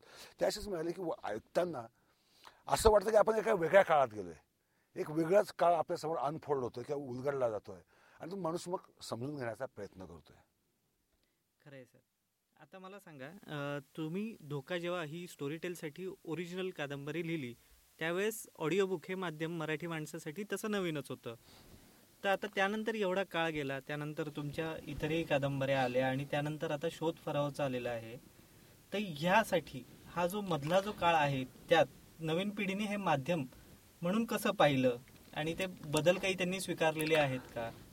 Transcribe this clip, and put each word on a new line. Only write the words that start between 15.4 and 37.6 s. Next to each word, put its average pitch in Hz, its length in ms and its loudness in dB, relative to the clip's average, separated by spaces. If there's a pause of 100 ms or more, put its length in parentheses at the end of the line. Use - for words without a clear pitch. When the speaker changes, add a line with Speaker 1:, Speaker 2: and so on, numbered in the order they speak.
Speaker 2:
ओरिजिनल 175 440 -6
कादंबरी 147 580 -6
लिहिली, 151 260 -4 (460)
त्यावेळेस 185 480 -2 (120)
ऑडिओबुक 185 500 2
हे 185 60 -2
माध्यम 165 360 -4
मराठी 156 360 -4
माणसासाठी 160 560 -8 (100)
तसं 214 180 -4
नवीनच 175 380 -2
होतं. 123 260 -10 (880)
तर 196 60 2
आता 196 260 2
त्यानंतर 214 400 0
एवढा 190 280 2
काळ 165 260 0
गेला, 139 300 -4
त्यानंतर 151 500 -6
तुमच्या 156 540 -4
इतरही 156 400 -2
कादंबऱ्या 139 600 2
आल्या 127 260 2
आणि 131 220 0
त्यानंतर 151 400 -2
आता 151 200 -2
शोध 165 240 -2 (100)
फरावचा 143 400 -2
आलेला 123 240 -2
आहे. 117 280 -8 (760)
तर 196 80 -2
ह्यासाठी 175 840 0 (200)
हा 175 220 -2
जो 202 140 -2
मधला 165 380 2
जो 202 120 -4
काळ 170 240 2
आहे, 143 280 4
त्यात - 420 4 (340)
नवीन 165 300 0
पिढीने 202 340 -2
हे 208 140 -2
माध्यम 160 480 2 (560)
म्हणून 196 240 2
कसं 226 260 0
पाहिलं 131 460 4 (360)
आणि 156 200 -2
ते 180 120 -2
बदल 160 520 2
काही 190 160 0
त्यांनी 185 260 -2
स्वीकारलेले 160 560 2
आहेत 135 240 4 (160)
का, 117 160 -6 (220)